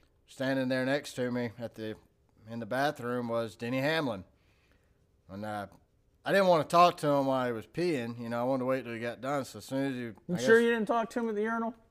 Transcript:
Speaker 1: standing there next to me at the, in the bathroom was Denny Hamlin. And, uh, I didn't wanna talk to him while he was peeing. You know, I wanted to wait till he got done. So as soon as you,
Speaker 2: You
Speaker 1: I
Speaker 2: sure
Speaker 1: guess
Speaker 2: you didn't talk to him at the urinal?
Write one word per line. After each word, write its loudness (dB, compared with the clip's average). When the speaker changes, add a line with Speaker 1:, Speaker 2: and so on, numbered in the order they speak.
Speaker 1:
standing -2
there 0
next -2
to -2
me -2
at -10
the, -8
in -10
the -8
bathroom -2
was -4
Denny -4
Hamlin. -2
And, -12
uh, -8
I -2
didn't 6
wanna 6
talk 6
to 0
him 4
while 2
he 0
was -8
peeing. -2
You -8
know, -2
I 0
wanted 0
to -4
wait 0
till -8
he -8
got -6
done. -4
So -14
as -14
soon -2
as -4
you, -6
Speaker 2:
You -2
Speaker 1:
I -2
Speaker 2:
sure 8
Speaker 1:
guess 4
Speaker 2:
you 4
didn't 0
talk 0
to -6
him -2
at -4
the 0
urinal? -2